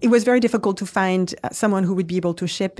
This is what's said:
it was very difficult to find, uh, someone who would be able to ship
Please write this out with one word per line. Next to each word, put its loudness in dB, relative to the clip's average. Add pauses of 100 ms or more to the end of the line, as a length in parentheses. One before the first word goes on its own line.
it 4
was 4
very 4
difficult 0
to -6
find, 0
uh, -6
someone 0
who 0
would -2
be -4
able -2
to -6
ship -6